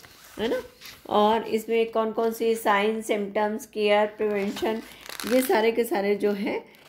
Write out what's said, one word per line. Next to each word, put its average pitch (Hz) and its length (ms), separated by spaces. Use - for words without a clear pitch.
है 214 80
ना, 480 160
और 214 380
इसमें 226 440
कौन 220 200
कौन 226 200
सी 226 240
साइन, 220 460
symptoms, 214 640
care, 208 420
prevention, 208 720
ये 254 100
सारे 226 300
के 233 120
सारे 208 320
जो 208 160
हैं 220 340